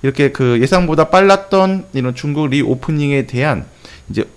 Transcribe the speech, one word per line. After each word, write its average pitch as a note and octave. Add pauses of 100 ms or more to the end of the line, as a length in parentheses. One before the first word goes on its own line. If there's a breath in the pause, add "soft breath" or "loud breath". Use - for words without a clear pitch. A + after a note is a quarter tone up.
이렇게 C3+
그 B2
예상보다 D#3+
빨랐던 F#3+
이런 B2+
중국 D3
리오프닝에 C#3
대한 B2 (440 loud breath)
이제 G#2+ (140)